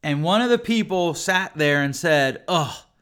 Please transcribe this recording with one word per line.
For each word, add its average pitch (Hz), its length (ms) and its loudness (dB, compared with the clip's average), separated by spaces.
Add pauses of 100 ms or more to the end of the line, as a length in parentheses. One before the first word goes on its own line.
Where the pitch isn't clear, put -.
And 147 200 -2
one 202 200 2
of 247 80 0
the 240 80 4
people 190 560 0
sat 185 420 -2
there 147 260 2
and 139 140 -4
said, 143 520 0
"Ugh, 160 360 -2 (180)